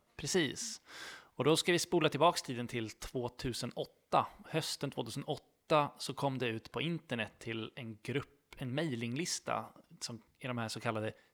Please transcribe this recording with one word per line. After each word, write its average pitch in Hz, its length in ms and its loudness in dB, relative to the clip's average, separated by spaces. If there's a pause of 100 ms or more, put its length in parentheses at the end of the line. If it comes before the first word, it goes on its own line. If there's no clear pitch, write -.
(180)
Precis. - 640 0 (540)
Och 127 80 0
då 151 140 6
ska - 140 2
vi 170 80 6
spola 160 300 4
tillbaks 156 320 6
tiden 120 260 -4
till 113 220 -4
tvåtusenåtta. - 1400 -2 (180)
Hösten - 460 -2
tvåtusenåtta 139 1080 0
så - 160 -6
kom 135 240 0
det 123 100 0
ut 110 240 -4
på 123 100 -2
internet 135 580 -2
till 113 360 -4
en 113 280 -10
grupp, - 540 -6
en 127 180 -4
mailinglista 120 920 -2 (340)
som 113 220 -8 (180)
är - 80 -8
de 123 100 -2
här 117 100 -2
så 110 120 -6
kallade 110 340 0 (200)